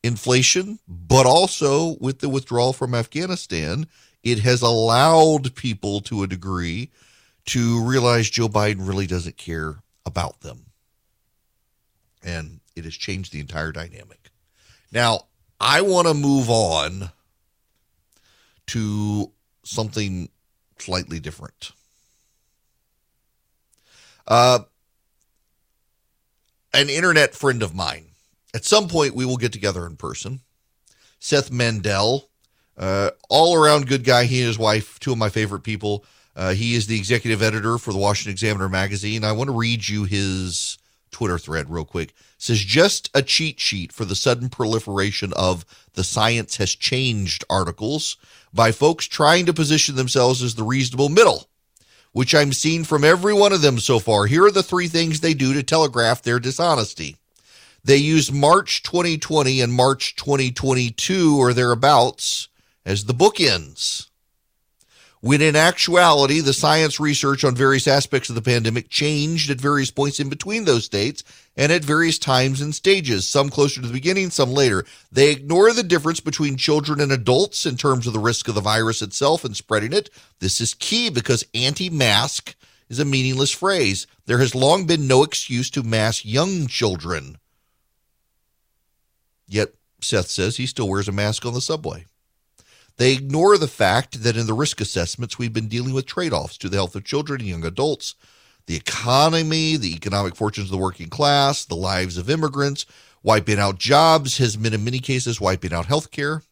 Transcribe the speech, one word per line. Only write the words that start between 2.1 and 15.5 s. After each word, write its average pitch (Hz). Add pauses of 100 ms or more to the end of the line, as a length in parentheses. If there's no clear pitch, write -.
the 143
withdrawal 127
from 123
Afghanistan. 123 (340)
It 117
has 120
allowed 131
people 101
to 104
a 95
degree 92 (560)
to 117
realize 120
Joe 113
Biden 104
really 95
doesn't 87
care 80 (240)
about -
them. - (1600)
And 82 (160)
it 82
has 80
changed 95
the 76
entire 78
dynamic. 82 (760)
Now, 113 (340)